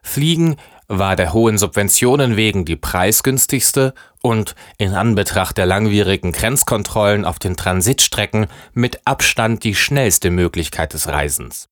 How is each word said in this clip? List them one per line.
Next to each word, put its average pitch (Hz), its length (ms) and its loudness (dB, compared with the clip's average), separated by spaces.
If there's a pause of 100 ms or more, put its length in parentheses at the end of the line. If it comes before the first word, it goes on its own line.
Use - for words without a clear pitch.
Fliegen 160 560 0 (300)
war 95 300 0
der 90 180 0
hohen 113 240 4
Subventionen 110 760 2
wegen 101 280 2
die 78 120 -4
preisgünstigste 131 1160 0 (300)
und 113 320 -2 (240)
in 98 160 -2
Anbetracht 98 640 0
der 95 80 2
langwierigen 98 680 2
Grenzkontrollen 104 920 0
auf 87 120 -4
den 92 200 -4
Transitstrecken 101 880 0 (260)
mit 120 340 -2
Abstand 113 580 0
die 104 100 0
schnellste 113 560 0
Möglichkeit 85 640 -2
des 76 140 -6
Reisens. 73 640 -6